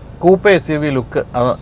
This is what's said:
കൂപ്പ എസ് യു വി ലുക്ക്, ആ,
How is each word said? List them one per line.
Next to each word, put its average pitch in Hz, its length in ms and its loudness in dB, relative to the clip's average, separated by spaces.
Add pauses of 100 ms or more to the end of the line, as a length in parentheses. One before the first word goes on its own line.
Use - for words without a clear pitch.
(180)
കൂപ്പ 185 300 2
എസ് 175 220 2
യു 151 80 -2
വി 151 100 -2
ലുക്ക്, 131 340 -4 (140)
ആ, 123 260 0